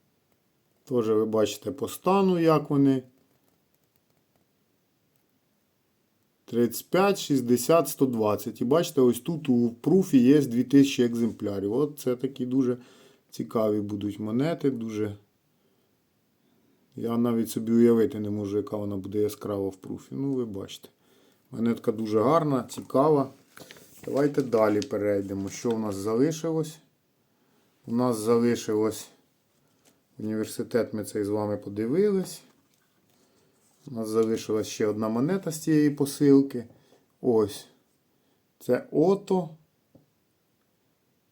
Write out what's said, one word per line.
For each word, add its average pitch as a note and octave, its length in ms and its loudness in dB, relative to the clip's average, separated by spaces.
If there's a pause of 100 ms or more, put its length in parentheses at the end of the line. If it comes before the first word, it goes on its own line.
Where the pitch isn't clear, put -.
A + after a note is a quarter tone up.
(840)
Теж A#2+ 260 0
ви A2 160 2
бачите G#2+ 460 -2
по G#2+ 160 -8
стану, F#3 520 0
як D#3 300 2
вони. C#3 340 4 (3500)
Тридцять A#2 440 -2
п'ять, G3 300 2
шістдесят, C3 680 2
сто - 160 0
двадцять. G#2+ 560 -2
І A#2+ 40 0
бачите, D3+ 360 2
ось B2 180 4
тут E3 300 -6
у A#2+ 200 2 (120)
пруфі F3+ 360 2
є C3 240 8
дві B2 220 -2
тисячі C#3 400 4
екземплярів. G#2 680 -2
От D3 260 -2
це B2+ 160 -2
такі C3 300 -6
дуже B2 320 0 (520)
цікаві G#2+ 520 -2
будуть G#2 380 -8
монети. C3+ 520 -2
Дуже. G#2+ 460 -6 (1800)
Я A#2 220 -4
навіть A#2 320 0
собі A2+ 220 -4
уявити A#2 480 6
не G#2 100 -6
можу, G#2 280 -4
яка G#2 200 -4
вона G2+ 200 -6
буде G2 220 -6
яскрава G#2 500 -4
в F#2+ 60 -10
пруфі. - 360 -14
Ну, C3+ 220 -6
ви B2+ 120 -4
бачите. G2 440 -14 (600)
Монетка A2+ 400 -2
дуже G#2+ 300 0
гарна, C#3+ 420 2
цікава. C#3 720 0 (720)
Давайте C#3+ 360 0
далі A2 400 2
перейдемо. G2 680 -4
Що - 220 -4
у A2 80 -2
нас G#2+ 160 -6
залишилось? D#3 840 -2 (1080)
У A#2 80 -6
нас B2 220 0
залишилось A2 920 0 (1120)
університет, A2 720 -4
ми G#2+ 100 -6
цей G#2 200 -6
з G2 60 -4
вами G#2 280 -2
подивились. E3 840 -2 (1500)
У - 40 -14
нас A2+ 180 -8
залишилась A2 580 0
ще - 200 -2
одна G#2+ 220 -2
монета D#3+ 420 -2
з D#3+ 80 -10
цієї D3+ 300 2
посилки. C#3 760 2 (560)
Ось. A2 460 2 (920)
Це B2 320 -2
Ото. F#3 580 0 (1800)